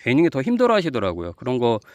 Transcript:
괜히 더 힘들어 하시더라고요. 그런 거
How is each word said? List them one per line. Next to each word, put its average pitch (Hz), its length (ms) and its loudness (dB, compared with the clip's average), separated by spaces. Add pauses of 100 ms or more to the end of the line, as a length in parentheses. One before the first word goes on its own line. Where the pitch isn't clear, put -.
괜히 151 300 2
더 - 120 -2
힘들어 240 320 2
하시더라고요. 98 600 -2
그런 127 240 -4
거 117 220 0 (140)